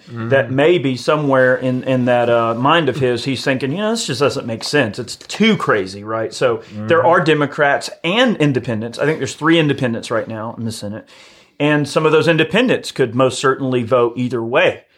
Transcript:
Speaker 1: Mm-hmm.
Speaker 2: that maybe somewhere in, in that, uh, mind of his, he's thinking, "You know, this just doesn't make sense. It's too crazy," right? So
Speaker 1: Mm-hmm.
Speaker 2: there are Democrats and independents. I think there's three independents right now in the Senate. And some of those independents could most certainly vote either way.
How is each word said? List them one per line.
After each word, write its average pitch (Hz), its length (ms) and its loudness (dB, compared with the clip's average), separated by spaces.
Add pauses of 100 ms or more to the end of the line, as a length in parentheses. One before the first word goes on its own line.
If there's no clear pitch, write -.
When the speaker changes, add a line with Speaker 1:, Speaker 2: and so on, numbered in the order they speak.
Speaker 1:
Mm-hmm. 117 220 -8
Speaker 2:
that 127 200 2
maybe 139 460 2
somewhere 135 580 2
in, 127 300 -2
in 127 220 0
that, 120 220 2
uh, 117 280 2
mind 147 320 2
of 120 80 0
his, 123 280 0
he's 135 200 -4
thinking, 135 260 -2
"You 165 80 -4
know, 214 140 -2
this 226 160 -4
just 127 120 -4
doesn't - 260 0
make 113 180 -8
sense. 117 340 0
It's 117 180 -10
too 214 400 0
crazy," 101 460 -2
right? 110 320 -6
So 120 240 0
Speaker 1:
Mm-hmm. 107 300 -10
Speaker 2:
there 165 180 4
are 170 140 4
Democrats 147 680 0 (140)
and 214 360 0
independents. 120 600 -2
I - 80 -2
think 156 120 0
there's 127 180 -8
three 160 240 2
independents 127 500 -2
right 113 160 -2
now 110 320 -10
in 117 60 -8
the 110 80 -6
Senate. 104 360 -12 (520)
And 147 280 0
some 160 180 0
of 151 40 2
those 151 160 4
independents 165 640 2
could 120 240 0
most 127 240 2
certainly 131 460 0
vote 120 320 2
either 123 260 -4
way. 131 420 0 (140)